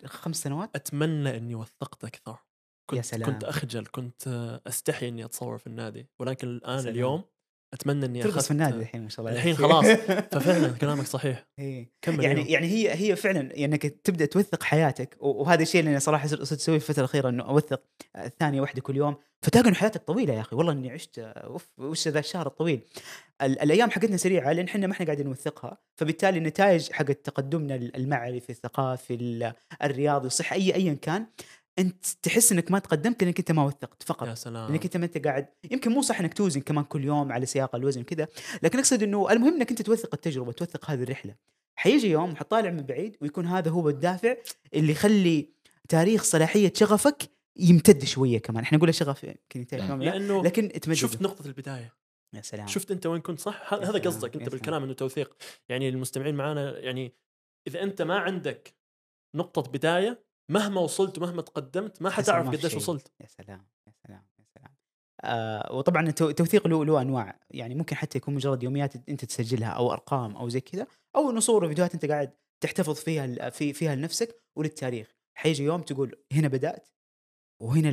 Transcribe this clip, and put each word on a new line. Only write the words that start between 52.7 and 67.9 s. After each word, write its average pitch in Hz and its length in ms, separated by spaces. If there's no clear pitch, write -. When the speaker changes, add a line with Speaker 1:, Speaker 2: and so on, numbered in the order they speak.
Speaker 2:
أنت 180 160
وين 165 140
كنت، 165 200
صح؟ - 340
ه-، - 20
Speaker 1:
يا 208 60
Speaker 2:
هذا 190 100
Speaker 1:
سلام. 208 100
Speaker 2:
قصدك 175 220
أنت 117 180
Speaker 1:
يا 120 40
سلام. 127 120
Speaker 2:
بالكلام 147 240
إنه 135 100
توثيق. 135 440
يعني 131 200
المستمعين 131 460
معانا، 143 440
يعني 127 360
إذا 170 140
أنت 196 200
ما 170 160
عندك 170 560
نقطة 165 260
بداية، 175 680
مهما 202 300
وصلت 180 380
ومهما 175 240
تقدمت، 165 600
ما 180 60
Speaker 1:
تحس 202 140
Speaker 2:
حتعرف - 200
Speaker 1:
إنه 131 80
ما 123 60
في - 0
Speaker 2:
قديش 127 140
Speaker 1:
شيء. 110 100
Speaker 2:
وصلت. 143 400
Speaker 1:
يا 113 60
سلام، 98 400
يا 107 60
سلام، 101 200
يا 104 60
سلام. - 160
آه، 113 480
وطبعًا 160 380
التو-، 151 120
التوثيق 165 440
له، 160 180
له 147 180
أنواع. 127 380
يعني 120 240
ممكن 156 220